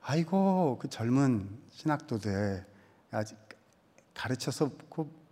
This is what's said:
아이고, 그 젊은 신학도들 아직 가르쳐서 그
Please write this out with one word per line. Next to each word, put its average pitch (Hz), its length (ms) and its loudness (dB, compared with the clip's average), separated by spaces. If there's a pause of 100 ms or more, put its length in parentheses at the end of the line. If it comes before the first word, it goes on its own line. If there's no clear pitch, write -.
아이고, 170 760 2
그 135 100 -6
젊은 120 580 2 (220)
신학도들 104 960 -2 (460)
아직 107 260 -4 (760)
가르쳐서 131 580 -2 (180)
그 156 180 -6 (240)